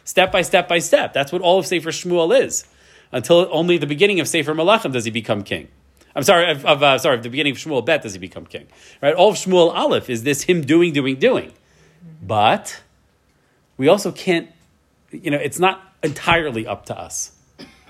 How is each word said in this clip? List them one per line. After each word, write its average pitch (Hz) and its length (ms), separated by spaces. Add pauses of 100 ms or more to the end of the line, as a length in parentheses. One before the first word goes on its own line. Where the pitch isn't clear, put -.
step - 280
by 185 100
step 175 260
by 175 120
step. - 340
That's 139 180
what 175 100
all 185 180
of 147 80
Sefer 160 240
Shmuel 175 500
is. - 240 (460)
Until 170 400
only 170 260
the 156 80
beginning 170 340
of 135 80
Sefer 156 280
Malachim 170 360
does 120 140
he 117 60
become 107 320
king. - 240 (480)
I'm 143 80
sorry, 175 260
of, 143 160
of, 147 160
uh, 139 160
sorry, 131 220
the 117 100
beginning 143 220
of 120 60
Shmuel 135 280
Bet 151 160
does 104 120
he 95 60
become 90 260
king. - 200 (360)
Right? 143 120
All 180 160
of 185 60
Shmuel 180 400
Aleph 135 340
is 113 140
this 143 200
him 180 180
doing, 165 320
doing, 135 240
doing. 233 340 (720)
But 110 600 (960)
we 135 120
also 196 220
can't, - 380 (640)
you - 200
know, 147 60
it's 143 220
not 185 220 (200)
entirely 151 640
up 101 200
to 101 120
us. - 340 (580)